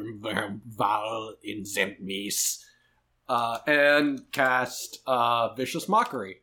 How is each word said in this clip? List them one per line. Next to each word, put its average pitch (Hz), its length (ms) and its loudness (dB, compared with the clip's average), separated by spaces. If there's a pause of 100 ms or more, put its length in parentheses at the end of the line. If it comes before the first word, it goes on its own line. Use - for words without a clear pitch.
(640)
Val 110 760 -2
in 104 240 -10
Zentmis, 98 1000 -4 (640)
uh, 117 360 0
and 147 680 4
cast, 127 760 0
uh, 120 500 2
Vicious 127 320 -4
Mockery 139 560 0